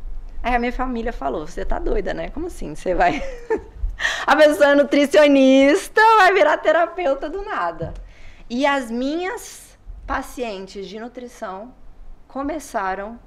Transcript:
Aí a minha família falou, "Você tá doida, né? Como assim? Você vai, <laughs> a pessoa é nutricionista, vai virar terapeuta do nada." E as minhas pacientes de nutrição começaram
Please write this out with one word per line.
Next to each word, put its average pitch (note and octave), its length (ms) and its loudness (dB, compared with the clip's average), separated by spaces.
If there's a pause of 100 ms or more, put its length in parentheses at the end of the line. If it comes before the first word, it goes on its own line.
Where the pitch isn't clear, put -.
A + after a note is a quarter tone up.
(420)
Aí A#3+ 120 -2
a B3 40 2
minha A#3+ 140 -2
família A#3+ 400 -6
falou, A3+ 340 -6
"Você - 180 -8
tá - 140 -2
doida, - 360 -2
né? - 160 -10
Como - 160 -8
assim? D#3 280 -10
Você F3+ 200 -4
vai, F3 280 0
<laughs> - 1040 -8
a C#4+ 100 2
pessoa D4+ 340 6
é C#4+ 40 6
nutricionista, C#4+ 1300 6 (180)
vai F#4 140 6
virar E4 260 4
terapeuta E4 720 0
do G4 140 -8
nada." F3 500 -6 (560)
E B3+ 160 -2
as C#4 240 -2
minhas D#4+ 880 -8 (280)
pacientes G#3 840 -8
de G3+ 120 -14
nutrição A#3+ 720 -14 (560)
começaram A#3 1000 -6